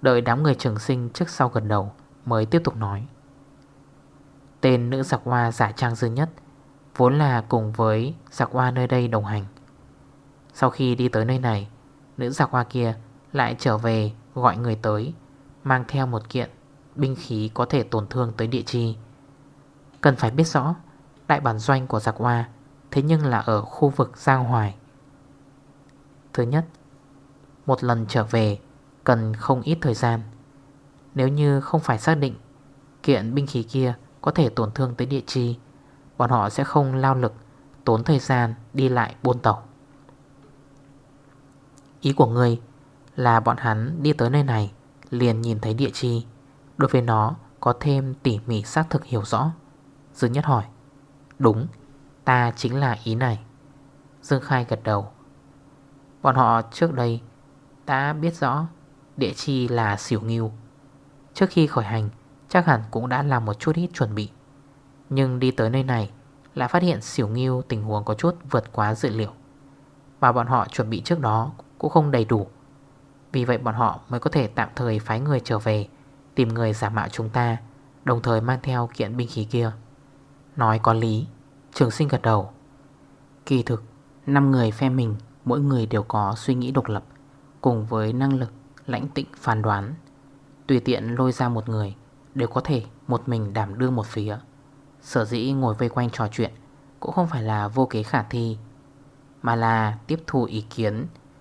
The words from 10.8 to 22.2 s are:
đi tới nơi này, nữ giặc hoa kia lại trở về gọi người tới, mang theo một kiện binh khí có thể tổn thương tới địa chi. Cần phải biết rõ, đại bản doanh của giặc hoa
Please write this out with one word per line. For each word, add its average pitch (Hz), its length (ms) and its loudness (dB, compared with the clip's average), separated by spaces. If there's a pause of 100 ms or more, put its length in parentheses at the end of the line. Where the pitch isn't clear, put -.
đi 123 140 2
tới 110 160 0
nơi 127 140 0
này, 107 300 -2 (480)
nữ 123 140 -4
giặc 143 200 0
hoa 123 140 0
kia 117 320 -2 (360)
lại 120 260 -2
trở 110 200 2
về 113 340 0 (220)
gọi 123 220 2
người 117 200 -2
tới, 113 380 -2 (500)
mang 131 240 0
theo 135 180 -2
một 113 220 -4
kiện 120 220 -4 (440)
binh 135 240 -2
khí 107 360 -4
có 123 100 0
thể 127 180 0
tổn 107 240 -4
thương 120 300 -4
tới 113 100 -2
địa 120 160 -2
chi. 117 340 -2 (1040)
Cần 135 160 4
phải 113 140 0
biết 151 140 2
rõ, 156 300 0 (540)
đại 147 120 2
bản 113 180 -2
doanh 131 280 0
của 107 140 -2
giặc 110 160 -2
hoa 117 320 0 (420)